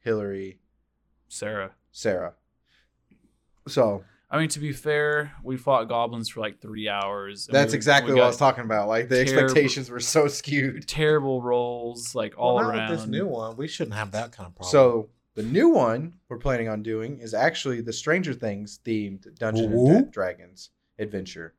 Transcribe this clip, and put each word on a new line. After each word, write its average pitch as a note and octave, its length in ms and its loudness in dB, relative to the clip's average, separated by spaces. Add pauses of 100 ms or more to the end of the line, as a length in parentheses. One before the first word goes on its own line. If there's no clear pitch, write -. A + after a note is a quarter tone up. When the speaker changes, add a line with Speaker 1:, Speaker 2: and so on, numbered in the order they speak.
Speaker 1:
Hillary, G2 580 -6 (680)
Speaker 2:
Sarah. G2+ 440 -8 (180)
Speaker 1:
Sarah. F2 440 -4 (1300)
So G#2+ 360 0 (260)
Speaker 2:
I D3 80 -2
mean, D#3 120 0
to D3 100 -8
be D3 120 -6
fair, D3 600 -2 (100)
we C3 160 -8
fought A#2+ 320 2
goblins A#2 400 -4
for, A#2 100 -12
like, G#2 180 -6
three G#2+ 300 -8
hours, G2+ 600 -6
and C3+ 60 -6
Speaker 1:
That's C3+ 180 4
Speaker 2:
we, - 40 -2
Speaker 1:
exactly C3+ 380 4
Speaker 2:
we B2+ 60 8
Speaker 1:
what - 20 10
I - 20 10
Speaker 2:
got B2 40 6
Speaker 1:
was A#2+ 100 0
talking B2 260 4
about. G#2+ 240 0
Like, A2+ 220 0
the B2+ 160 4
Speaker 2:
terrible C3+ 180 4
Speaker 1:
expectations C3 460 2
were B2 100 -8
so D3+ 260 2
skewed. C#3 600 -4
Speaker 2:
terrible C#3+ 540 0
rolls, A#2+ 720 -4
like, A2 240 -4
all B2 160 4
Speaker 3:
Well, A#2 100 4
not A2+ 100 -2
Speaker 2:
around. A2 180 -2
Speaker 3:
with A2 80 -4
this A2 80 -8
new G#2+ 180 -2
one. A2+ 300 -6
We C#3+ 120 -8
shouldn't G#2+ 260 -8
have G#2 180 -6
that A#2 200 -6
kind F#2 140 -16
of F2 80 -20
problem. F2+ 160 -10
Speaker 1:
So B2 400 6 (240)
the G#2+ 80 -8
new E3+ 260 4
one D3+ 460 2 (160)
we're A#2+ 80 -12
planning A#2+ 320 -2
on G#2+ 120 -6
doing A2+ 380 -6
is A2 140 -10
actually B2 480 0
the A2+ 100 -6
Stranger E3 400 -2
Things G#2 500 -8
themed G#2 560 -6
Dungeons A2 320 0
Speaker 3:
Woo-woo. B2 260 6
Speaker 1:
and C4+ 140 2
Dragons F#2 600 -8 (280)
adventure. F#2+ 600 -10